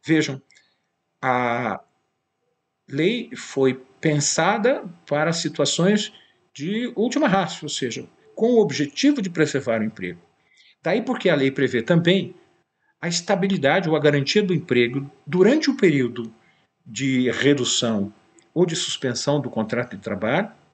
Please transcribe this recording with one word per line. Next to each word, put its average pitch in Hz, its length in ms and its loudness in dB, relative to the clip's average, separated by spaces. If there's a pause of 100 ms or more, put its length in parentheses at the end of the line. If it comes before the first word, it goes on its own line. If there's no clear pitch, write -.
Vejam, 151 380 0 (800)
a 123 580 -2 (1080)
lei 180 460 -2
foi 131 400 0 (260)
pensada 180 840 0 (240)
para 156 260 0
situações 170 800 0 (400)
de 214 420 -6
última 277 320 0
ratio, 180 380 0
ou 139 40 -8
seja, 123 380 -6 (280)
com 233 180 2
o 226 60 6
objetivo 175 640 2
de 190 80 -4
preservar 139 520 0
o - 20 0
emprego. 90 380 -8 (600)
Daí 202 180 0
porque 233 280 -2
a 156 60 4
lei 139 160 2
prevê 123 300 0
também 175 540 2 (640)
a 165 60 -8
estabilidade 175 840 0
ou 160 60 2
a 151 40 0
garantia 147 440 2
do 185 100 0
emprego 131 560 0 (160)
durante 208 440 4
o - 80 -2
período 123 560 0 (520)
de 127 460 0
redução 117 840 0 (400)
ou 175 120 2
de 165 100 -6
suspensão 139 680 -2
do 123 80 -6
contrato 113 460 -4
de 98 60 -14
trabalho 110 500 -2 (220)